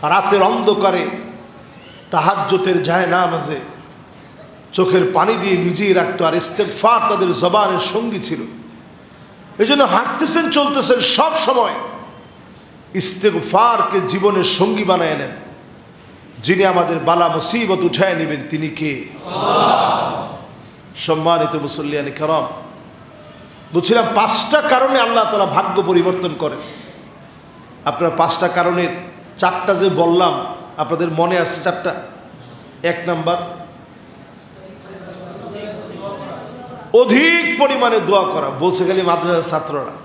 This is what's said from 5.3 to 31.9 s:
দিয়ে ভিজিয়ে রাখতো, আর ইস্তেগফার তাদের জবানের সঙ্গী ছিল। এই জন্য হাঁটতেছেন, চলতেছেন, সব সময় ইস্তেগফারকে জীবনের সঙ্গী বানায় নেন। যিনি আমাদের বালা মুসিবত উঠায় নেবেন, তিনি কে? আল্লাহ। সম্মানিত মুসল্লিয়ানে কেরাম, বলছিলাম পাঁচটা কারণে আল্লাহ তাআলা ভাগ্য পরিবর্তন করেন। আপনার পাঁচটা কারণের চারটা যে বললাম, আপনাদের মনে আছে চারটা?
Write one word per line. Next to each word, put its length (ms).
দিয়ে 160
ভিজিয়ে 360
রাখতো, 320
আর 100
ইস্তেগফার 760
তাদের 240
জবানের 460
সঙ্গী 400
ছিল। 220
এই 60
জন্য 180
হাঁটতেছেন, 680
চলতেছেন, 500
সব 360
সময় 360
ইস্তেগফারকে 1120
জীবনের 360
সঙ্গী 400
বানায় 340
নেন। 140
যিনি 220
আমাদের 340
বালা 280
মুসিবত 560
উঠায় 320
নেবেন, 340
তিনি 200
কে? 360
আল্লাহ। 1040
সম্মানিত 600
মুসল্লিয়ানে 560
কেরাম, 360
বলছিলাম 320
পাঁচটা 460
কারণে 380
আল্লাহ 240
তাআলা 220
ভাগ্য 420
পরিবর্তন 420
করেন। 180
আপনার 320
পাঁচটা 300
কারণের 420
চারটা 360
যে 160
বললাম, 560
আপনাদের 340
মনে 280
আছে 240
চারটা? 320